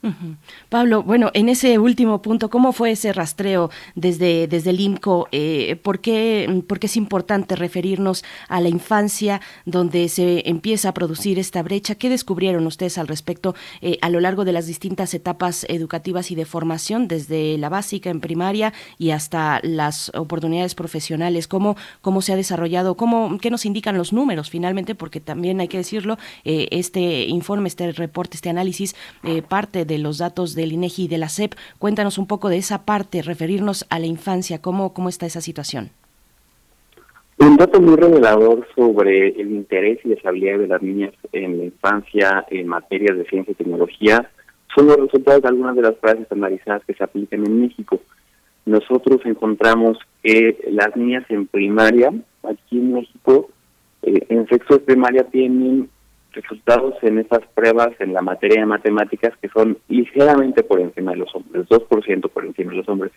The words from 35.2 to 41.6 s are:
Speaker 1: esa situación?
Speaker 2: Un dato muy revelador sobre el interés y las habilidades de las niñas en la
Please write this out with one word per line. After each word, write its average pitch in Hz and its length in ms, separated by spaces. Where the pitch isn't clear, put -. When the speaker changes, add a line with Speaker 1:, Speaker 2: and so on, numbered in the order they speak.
Speaker 1:
esa 170 160
situación? 143 480
Speaker 2:
Un 147 180
dato 185 240
muy 165 160
revelador 117 800
sobre 98 520
el 104 100
interés 104 540
y 123 40
las 110 180
habilidades 95 340
de 98 80
las 92 140
niñas 98 320
en 92 240
la 87 80